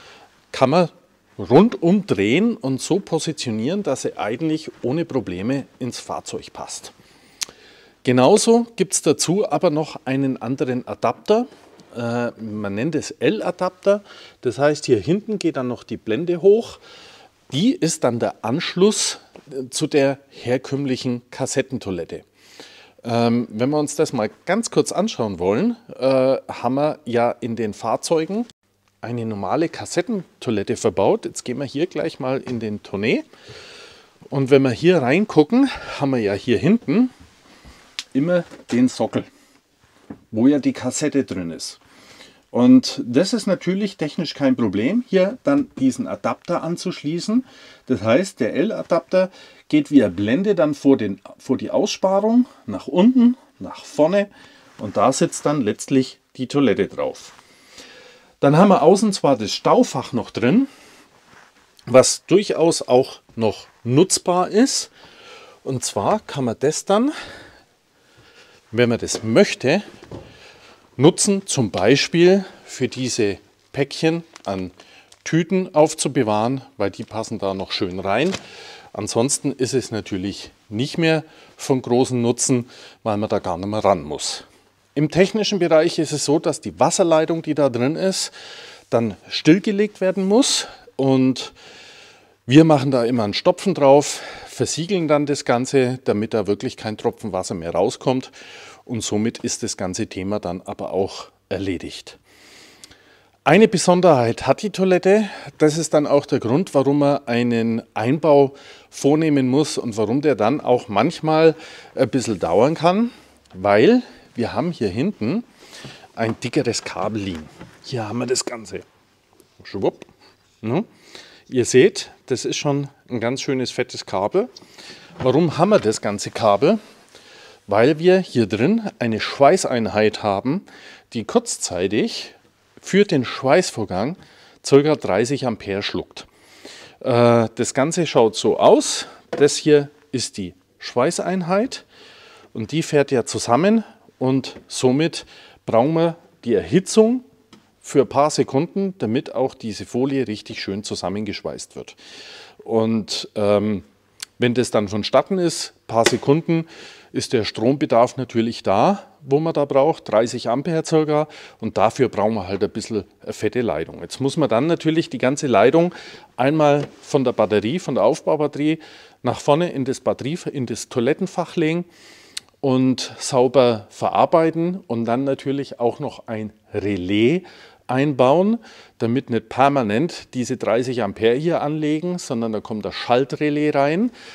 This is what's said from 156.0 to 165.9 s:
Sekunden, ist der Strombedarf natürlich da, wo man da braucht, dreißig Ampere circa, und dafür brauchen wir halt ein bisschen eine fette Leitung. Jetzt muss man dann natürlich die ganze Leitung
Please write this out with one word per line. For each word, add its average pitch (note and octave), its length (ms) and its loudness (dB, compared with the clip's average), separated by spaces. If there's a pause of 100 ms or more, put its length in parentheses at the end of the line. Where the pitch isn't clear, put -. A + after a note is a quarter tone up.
Sekunden, D#3+ 600 0 (460)
ist - 200 -6
der A2+ 120 0
Strombedarf B2 720 2
natürlich A#2 440 -4
da, B2+ 440 2 (160)
wo C#3 180 0
man D#3+ 140 -4
da D3 100 0
braucht, C#3 460 0
dreißig A#2 400 0
Ampere D#3 340 -2
circa, D#3 420 0 (320)
und G#2+ 200 -6
dafür A2 320 2
brauchen G#2+ 240 0
wir G2 120 -6
halt F#2+ 160 -4
ein G2 80 -2
bisschen G#2 340 -6 (180)
eine - 100 -10
fette A#2 300 -4
Leitung. D#2+ 400 -6
Jetzt - 180 -12
muss C3+ 160 -2
man C#3+ 140 0
dann A#2 160 2
natürlich D#3+ 420 0
die - 80 -10
ganze C3 300 -2
Leitung C#3 480 4 (420)